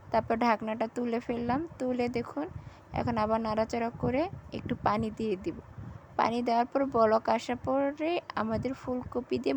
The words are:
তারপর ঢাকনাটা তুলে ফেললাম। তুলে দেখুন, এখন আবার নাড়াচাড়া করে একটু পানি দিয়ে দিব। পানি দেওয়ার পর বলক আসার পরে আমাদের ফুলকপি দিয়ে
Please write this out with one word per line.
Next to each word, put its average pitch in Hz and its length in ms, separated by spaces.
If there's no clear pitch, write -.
তারপর 226 280
ঢাকনাটা 226 500
তুলে 240 320
ফেললাম। 240 400
তুলে 247 320
দেখুন, 247 380
এখন 233 240
আবার 214 240
নাড়াচাড়া 226 480
করে 247 320
একটু - 200
পানি 214 260
দিয়ে 214 260
দিব। 180 220
পানি 233 240
দেওয়ার 240 300
পর 277 140
বলক 226 440
আসার 233 280
পরে 277 540
আমাদের 220 380
ফুলকপি 254 640
দিয়ে 277 180